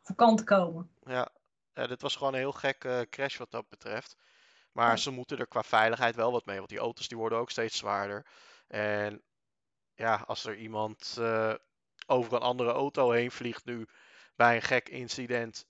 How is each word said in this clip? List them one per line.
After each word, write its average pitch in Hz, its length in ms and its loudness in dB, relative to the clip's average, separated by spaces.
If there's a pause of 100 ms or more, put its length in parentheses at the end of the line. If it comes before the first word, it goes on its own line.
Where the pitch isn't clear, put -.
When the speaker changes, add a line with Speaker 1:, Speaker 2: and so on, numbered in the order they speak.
Speaker 1:
voor - 140 -8
kant 220 220 8
te 220 60 0
komen. 175 460 2 (140)
Speaker 2:
Ja. 127 260 -2 (440)
Ja, 123 140 -4
dit 123 140 -8
was 139 140 -4
gewoon 135 180 -2
een 131 60 -2
heel 135 120 -2
gekke, - 380 -4
eh, 123 200 -2
crash 139 280 -6
wat 123 140 -12
dat 117 180 -8
betreft. - 460 -10 (560)
Maar 117 180 2
Speaker 1:
Ja. 113 60 6
Speaker 2:
ze 135 160 -2
moeten 127 280 -8
er - 80 -4
qua 113 160 -2
veiligheid 117 520 4
wel 117 160 2
wat 120 140 0
mee, 98 120 -6
want 98 120 -10
die 101 100 -10
auto's - 280 -6
die 117 100 -10
worden 113 200 -2
ook 120 120 -2
steeds 113 280 -4
zwaarder. 101 480 -4 (420)
En 104 540 -2 (720)
ja, 113 340 0
als - 180 -6
er 107 100 -8
iemand, 107 640 -6
eh, 110 340 0 (540)
over 123 260 2
een 120 80 2
andere 123 300 0
auto 139 400 2
heen 120 200 2
vliegt - 340 -8
nu 117 220 -8 (480)
bij 120 200 6
een 113 60 0
gek - 280 0
incident 120 800 -6